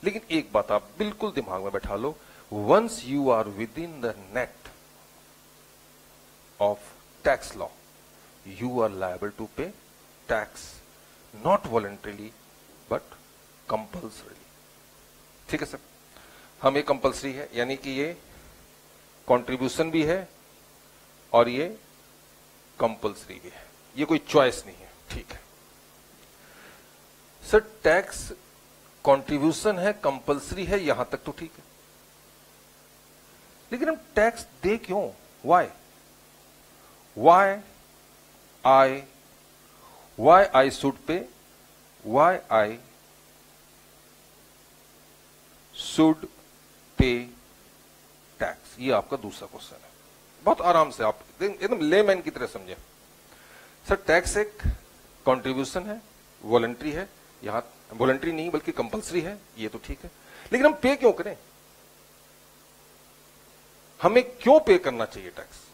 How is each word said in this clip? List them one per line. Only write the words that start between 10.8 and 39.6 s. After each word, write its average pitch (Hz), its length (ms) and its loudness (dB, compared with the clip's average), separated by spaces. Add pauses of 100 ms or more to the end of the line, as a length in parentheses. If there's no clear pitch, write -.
not 160 340 0
voluntarily, 104 640 -6 (600)
but - 240 -8 (520)
compulsorily। 107 800 -12 (1040)
ठीक 156 120 -4
है 143 40 -8
सर, - 140 -16 (840)
हम 135 140 2
ये 147 80 2
compulsory 135 500 -2
है, 143 220 -12
यानी 123 220 -4
कि 135 140 -12
ये 147 240 -6 (1120)
contribution 127 640 0
भी 160 120 0
है 175 240 -2 (1040)
और 117 160 6
ये 139 180 -4 (1120)
compulsory 107 600 -6
भी 180 100 -18
है, - 160 -20 (300)
ये 143 100 -2
कोई 156 140 0
choice 131 460 2
नहीं 95 100 -20
है। 95 160 -20 (200)
ठीक - 200 -14
है - 120 -18 (2000)
सर, 214 160 4 (240)
tax - 480 0 (720)
contribution 151 760 2
है, 202 140 0
compulsory 147 720 -4
है, 196 180 -2
यहां 127 220 0
तक - 200 -10
तो 151 60 -10
ठीक 165 200 -14
है, - 120 -20 (2000)
लेकिन 262 180 -4
हम 320 60 -2 (200)
tax 226 300 2 (180)
दे 208 140 0
क्यों? 214 300 -4 (360)
Why? 160 220 4 (1500)
Why 190 440 6 (1040)
I, 135 400 4 (1120)